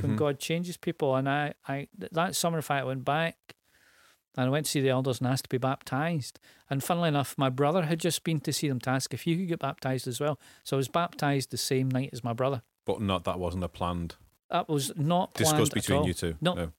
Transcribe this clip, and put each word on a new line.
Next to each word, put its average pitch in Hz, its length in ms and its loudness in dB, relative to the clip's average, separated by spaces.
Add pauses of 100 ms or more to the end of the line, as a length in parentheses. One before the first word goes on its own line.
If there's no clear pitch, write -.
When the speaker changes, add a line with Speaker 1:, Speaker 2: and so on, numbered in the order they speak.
Speaker 1:
when 139 100 0
Speaker 2:
Mm-hmm. 107 60 0
Speaker 1:
God 143 220 0
changes 175 380 -4
people. 147 380 0
And 135 140 2
I, 147 240 0 (140)
I, 139 200 -6 (120)
th-, - 140 -10
that 165 220 0
summer, 170 220 0
in 151 60 0
fact, 139 200 0
I 127 40 -4
went 131 180 -4
back 160 500 -2 (800)
and 127 100 2
I - 20 2
went 147 160 2
to - 60 -2
see 147 100 2
the 135 80 4
elders 131 300 2
and 127 80 0
asked 131 180 0
to - 40 -18
be 131 80 2
baptized. 139 840 -2 (300)
And 135 140 -2
funnily 170 260 2
enough, 143 280 0
my 135 120 4
brother 143 360 2
had 160 140 0
just 165 240 0
been 160 180 0
to 151 120 -2
see - 160 -2
them 127 120 0
to - 100 -2
ask 131 220 0
if 123 100 -8
he 165 120 2
could 185 120 -2
get 165 120 -2
baptized 135 480 -4
as 120 120 -4
well. 147 200 0 (240)
So - 140 0
I - 20 4
was 131 80 0
baptized 143 640 0
the 127 60 -6
same 131 320 0
night 131 240 -2
as 120 100 -10
my 120 100 -2
brother. 127 280 0 (240)
Speaker 2:
But 107 160 -2
not, 95 240 2
that 90 140 0
wasn't 87 240 -2
a 87 60 0
planned 87 460 -4 (340)
Speaker 1:
That 170 200 -2
was 143 260 -2
not 175 380 2
planned 156 240 2
Speaker 2:
discussed 151 140 4
Speaker 1:
at - 40 -4
Speaker 2:
between - 240 2
Speaker 1:
all. 90 80 2
Speaker 2:
you 90 60 2
two? 82 260 -2
Speaker 1:
No, 175 140 2
Speaker 2:
No. 85 260 -4